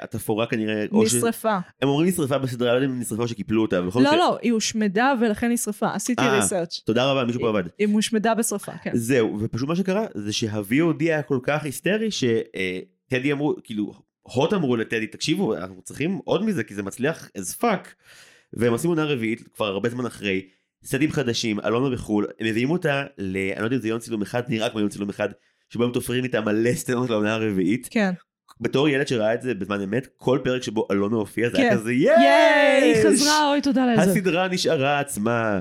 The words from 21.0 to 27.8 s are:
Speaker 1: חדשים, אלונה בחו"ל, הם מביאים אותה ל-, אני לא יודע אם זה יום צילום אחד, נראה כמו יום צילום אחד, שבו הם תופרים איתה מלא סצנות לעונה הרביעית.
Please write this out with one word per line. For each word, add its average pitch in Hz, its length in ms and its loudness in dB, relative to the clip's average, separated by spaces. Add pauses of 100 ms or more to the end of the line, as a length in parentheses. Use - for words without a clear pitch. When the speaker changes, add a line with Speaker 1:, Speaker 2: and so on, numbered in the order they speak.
Speaker 1:
חדשים, 117 480 -2
אלונה 123 360 0
בחו"ל, 104 320 0 (120)
הם 110 80 -4
מביאים 117 220 0
אותה 151 340 -2 (140)
ל-, 95 200 -4
אני 95 220 -2
לא 104 60 -2
יודע 123 100 -2
אם 117 60 -2
זה 110 60 -6
יום 113 120 -2
צילום 113 220 -6
אחד, 120 260 -4
נראה 110 220 -2
כמו 110 100 -4
יום 104 100 0
צילום 101 200 -6
אחד, 101 200 -4 (400)
שבו 113 140 -2
הם 123 80 0
תופרים 127 320 -2
איתה 123 180 -2
מלא 113 320 2
סצנות 127 360 -2
לעונה 107 240 0
הרביעית. 107 580 0